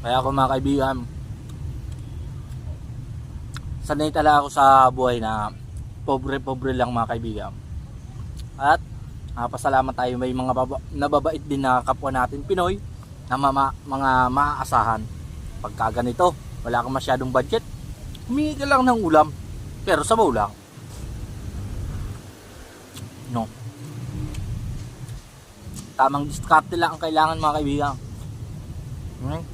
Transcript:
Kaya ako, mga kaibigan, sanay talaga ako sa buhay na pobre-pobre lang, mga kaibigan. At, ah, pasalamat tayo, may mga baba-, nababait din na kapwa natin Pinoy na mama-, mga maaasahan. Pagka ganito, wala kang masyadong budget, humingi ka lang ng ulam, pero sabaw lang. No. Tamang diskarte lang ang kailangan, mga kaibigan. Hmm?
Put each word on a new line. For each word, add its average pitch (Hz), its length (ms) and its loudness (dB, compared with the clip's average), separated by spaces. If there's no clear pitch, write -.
Kaya 123 160 2
ako, 135 160 0
mga 131 160 4
kaibigan, 131 460 2
sanay 151 240 0
talaga 147 320 6
ako 143 80 -4
sa 135 400 10
buhay 123 320 2
na 110 240 0
pobre-pobre 131 720 0
lang, 123 160 2
mga 117 240 0
kaibigan. 104 380 -6
At, 151 240 4
ah, 120 160 -2
pasalamat 131 480 2
tayo, 127 240 0
may 127 160 0
mga 127 160 0
baba-, 127 400 0
nababait 147 480 0
din 143 240 -2
na 127 240 6
kapwa 135 240 0
natin 131 320 0
Pinoy 190 400 0
na 131 80 0
mama-, 139 320 4
mga 135 400 4
maaasahan. 131 760 2
Pagka 117 400 0
ganito, 123 320 4
wala 120 160 2
kang 131 160 -2
masyadong 127 320 0
budget, 131 320 2
humingi 294 320 0
ka 277 80 -2
lang 269 160 6
ng 247 160 6
ulam, 156 320 6
pero 190 160 4
sabaw 226 320 6
lang. 104 160 2
No. 113 160 -2
Tamang 143 320 2
diskarte 156 480 2
lang 165 200 2
ang 156 60 -10
kailangan, 160 380 2
mga 151 200 2
kaibigan. 143 360 0
Hmm? 156 200 -4